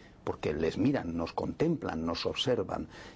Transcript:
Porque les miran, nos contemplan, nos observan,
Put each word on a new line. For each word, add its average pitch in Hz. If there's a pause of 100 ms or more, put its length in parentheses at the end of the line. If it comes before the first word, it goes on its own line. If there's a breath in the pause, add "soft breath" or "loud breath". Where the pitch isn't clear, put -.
(220 loud breath)
Porque -
les 80
miran, 110
nos 85
contemplan, 90
nos 82
observan, 92 (280 loud breath)